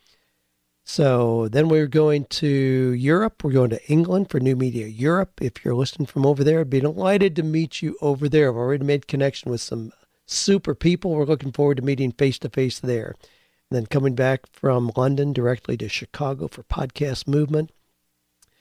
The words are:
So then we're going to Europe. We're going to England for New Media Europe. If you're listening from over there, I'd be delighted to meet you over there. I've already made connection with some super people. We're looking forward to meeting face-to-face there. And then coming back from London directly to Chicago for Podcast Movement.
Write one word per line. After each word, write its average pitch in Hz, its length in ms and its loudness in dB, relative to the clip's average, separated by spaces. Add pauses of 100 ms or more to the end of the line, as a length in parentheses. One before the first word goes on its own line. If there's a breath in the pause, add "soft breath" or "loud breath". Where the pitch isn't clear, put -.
(840)
So 120 640 2
then 143 220 2
we're 156 180 4
going 147 380 2
to - 220 -4
Europe. 135 960 2
We're 147 80 0
going 127 200 4
to - 200 -6
England 180 380 2
for 143 100 0
New 131 160 2
Media 123 300 -2
Europe. 147 560 -2
If - 240 -6
you're 135 80 0
listening 135 320 -2
from 139 220 0
over 143 160 2
there, 156 160 4
I'd 156 100 -2
be 131 120 0
delighted 185 560 2
to 165 60 0
meet 160 380 -2
you 156 200 -6
over 143 280 0
there. 147 200 4
I've 117 60 -2
already 131 280 -2
made 143 240 0
connection 139 420 -2
with 120 120 -4
some 113 320 -10 (340)
super - 480 0
people. 175 360 0
We're 151 140 0
looking 135 260 -2
forward 143 260 0
to 127 60 -6
meeting 135 280 -2
face-to-face 131 680 -2
there. 117 360 -4 (560 soft breath)
And 127 60 -2
then 113 100 -4
coming 135 260 0
back 131 380 0
from 123 440 0
London 139 380 0
directly 123 440 -2
to 113 120 -8
Chicago 139 580 -8
for - 140 -16
Podcast - 640 -6
Movement. 151 440 0 (880)